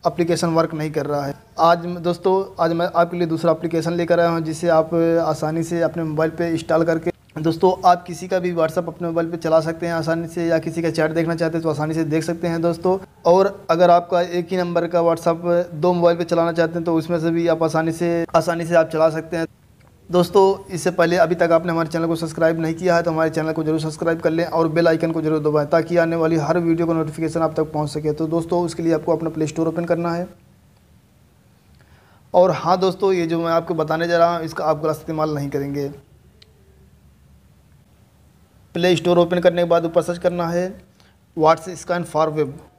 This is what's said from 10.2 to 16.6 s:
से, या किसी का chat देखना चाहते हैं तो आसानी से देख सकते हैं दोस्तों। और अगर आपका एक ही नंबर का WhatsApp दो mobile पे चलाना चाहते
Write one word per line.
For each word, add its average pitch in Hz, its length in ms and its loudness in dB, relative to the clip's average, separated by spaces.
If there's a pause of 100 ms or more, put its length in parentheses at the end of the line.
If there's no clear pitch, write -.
से, 170 180 -6
या 165 120 2
किसी 165 240 -4
का 165 80 0
chat 160 220 0
देखना 165 220 0
चाहते 165 220 -2
हैं 160 60 -4
तो 160 80 -2
आसानी 151 240 -4
से 160 120 0
देख 156 180 -2
सकते 170 240 -4
हैं 165 140 -2
दोस्तों। 170 360 0 (280)
और 190 280 4 (160)
अगर 175 220 4
आपका 175 300 2
एक 175 280 -4
ही 190 60 -2
नंबर 175 320 0
का 170 140 2
WhatsApp 170 720 0
दो 175 180 2
mobile 170 260 4
पे 175 60 -2
चलाना 170 280 0
चाहते 165 220 0